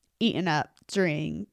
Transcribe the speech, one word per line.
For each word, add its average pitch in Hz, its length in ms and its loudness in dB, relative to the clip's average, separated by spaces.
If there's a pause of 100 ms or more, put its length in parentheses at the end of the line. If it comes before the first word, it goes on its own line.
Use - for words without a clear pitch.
(200)
eaten 185 280 2
up 151 220 0 (200)
during 160 640 -2